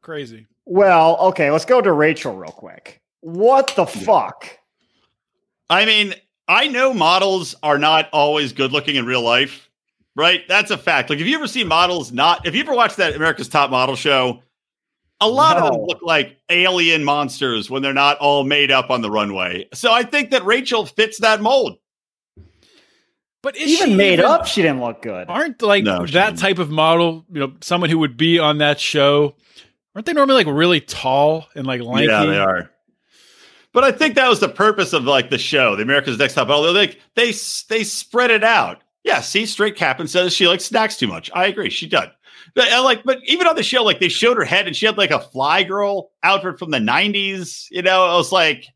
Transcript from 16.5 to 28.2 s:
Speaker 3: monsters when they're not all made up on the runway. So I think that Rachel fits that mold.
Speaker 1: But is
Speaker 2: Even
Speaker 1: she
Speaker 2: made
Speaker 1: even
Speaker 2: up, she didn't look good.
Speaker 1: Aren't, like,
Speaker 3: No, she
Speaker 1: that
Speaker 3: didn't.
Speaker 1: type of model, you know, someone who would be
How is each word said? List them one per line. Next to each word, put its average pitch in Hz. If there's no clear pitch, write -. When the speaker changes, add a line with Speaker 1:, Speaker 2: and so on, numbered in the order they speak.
Speaker 3:
monsters 135
when 135
they're 139
not 143
all 143
made 143
up 127
on 123
the 104
runway. 98
So 233
I 240
think 277
that 262
Rachel 233
fits 220
that 214
mold. 233
Speaker 1:
But -
is 214
Speaker 2:
Even 339
Speaker 1:
she 190
Speaker 2:
made 196
Speaker 1:
even 175
Speaker 2:
up, 330
she -
didn't 143
look 117
good. 92
Speaker 1:
Aren't, 247
like, 202
Speaker 3:
No, 185
she 147
Speaker 1:
that 190
Speaker 3:
didn't. 165
Speaker 1:
type 190
of 151
model, 160
you 139
know, 135
someone 175
who 165
would 139
be 165